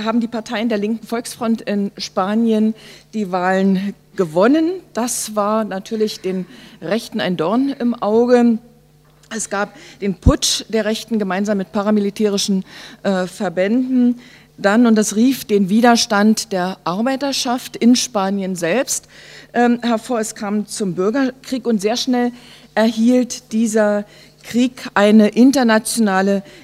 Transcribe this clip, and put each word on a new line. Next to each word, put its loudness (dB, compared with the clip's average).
haben -2
die -2
Parteien -6
der 0
linken -4
Volksfront -4
in -4
Spanien 0
die -6
Wahlen 0
gewonnen. 2
Das -6
war 0
natürlich -4
den -6
Rechten -4
ein -2
Dorn 0
im -2
Auge. 2
Es -8
gab -4
den -2
Putsch 0
der -2
Rechten -4
gemeinsam -2
mit -6
paramilitärischen, 0
äh, 0
Verbänden. 0
Dann, 4
und 6
das 0
rief 2
den 0
Widerstand 2
der -4
Arbeiterschaft -4
in 4
Spanien -2
selbst, -4
ähm, 2
hervor. -2
Es -6
kam -4
zum -6
Bürgerkrieg -4
und 0
sehr -2
schnell -2
erhielt 0
dieser 0
Krieg -2
eine 6
internationale 2